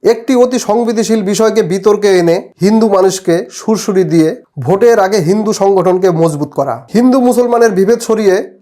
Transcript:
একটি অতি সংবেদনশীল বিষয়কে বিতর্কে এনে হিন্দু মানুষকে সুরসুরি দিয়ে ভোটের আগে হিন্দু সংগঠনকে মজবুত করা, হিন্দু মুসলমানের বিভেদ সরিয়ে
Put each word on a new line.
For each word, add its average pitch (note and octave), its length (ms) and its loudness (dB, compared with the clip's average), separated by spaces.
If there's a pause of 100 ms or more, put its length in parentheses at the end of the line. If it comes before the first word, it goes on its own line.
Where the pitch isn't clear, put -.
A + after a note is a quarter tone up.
একটি A3+ 320 0
অতি B3 240 2
সংবেদনশীল A3 600 -2
বিষয়কে G#3+ 400 0
বিতর্কে G3 560 0
এনে E3+ 180 2 (240)
হিন্দু A3 280 2
মানুষকে F#3 460 0 (180)
সুরসুরি G#3 520 -2
দিয়ে D#3+ 240 2 (320)
ভোটের G3 400 2
আগে G3 200 0
হিন্দু G3+ 320 -2
সংগঠনকে F#3 600 0
মজবুত D3+ 400 -2
করা, C#3 220 -4 (180)
হিন্দু B3+ 280 2
মুসলমানের A#3+ 520 2
বিভেদ G3 280 0
সরিয়ে G#3+ 360 0 (260)